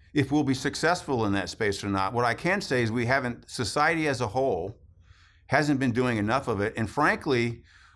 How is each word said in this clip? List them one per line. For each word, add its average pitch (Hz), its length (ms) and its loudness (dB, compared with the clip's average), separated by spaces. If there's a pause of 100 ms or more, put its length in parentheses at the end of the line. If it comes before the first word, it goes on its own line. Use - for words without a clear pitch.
(140)
if 135 180 0
we'll 147 140 2
be 135 80 2
successful 143 720 0
in 101 80 2
that 95 160 0
space 104 340 -2
or 104 60 -4
not. 95 240 0
What 120 100 0
I 117 100 2
can 180 280 -2
say 127 200 0
is 113 80 2
we 117 160 0
haven't, 127 440 -2
society 156 580 0
as 123 140 -2
a 117 60 0
whole 104 500 -2 (680)
hasn't 143 300 2
been 127 140 2
doing 123 240 2
enough 110 320 0
of 101 140 -2
it. 107 160 0
And 110 120 -2
frankly, 135 760 0 (320)